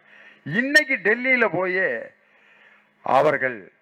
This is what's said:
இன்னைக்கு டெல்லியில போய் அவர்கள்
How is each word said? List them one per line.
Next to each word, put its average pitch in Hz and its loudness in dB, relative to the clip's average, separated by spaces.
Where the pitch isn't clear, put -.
இன்னைக்கு 269 0
டெல்லியில 240 0
போய் 180 -2
அவர்கள் 131 0